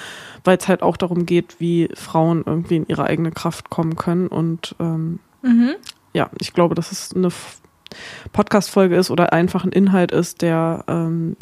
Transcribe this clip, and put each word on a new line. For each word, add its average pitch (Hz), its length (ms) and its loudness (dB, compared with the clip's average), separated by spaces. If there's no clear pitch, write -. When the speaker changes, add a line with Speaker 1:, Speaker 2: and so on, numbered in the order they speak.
Speaker 1:
weil 185 120 6
es - 120 -4
halt 180 120 2
auch 170 140 2
darum 175 300 -2
geht, 175 340 0
wie 170 340 2
Frauen 165 520 0
irgendwie 165 320 0
in 156 100 -2
ihre - 160 -2
eigene 165 280 0
Kraft - 380 -8
kommen 165 280 -2
können. 175 320 0
Und, 165 500 -4
ähm, 165 400 -4
Speaker 2:
Mhm. 240 300 4
Speaker 1:
ja, - 160 0
ich - 140 -8
glaube, 170 220 2
dass 170 180 -6
es - 220 -12
eine 185 120 2
F-, - 300 -8
Podcast-Folge 196 600 2
ist 185 160 2
oder - 220 2
einfach 175 320 0
ein 190 60 -2
Inhalt 185 400 4
ist, - 300 -2
der, 165 460 0
ähm, 165 540 -2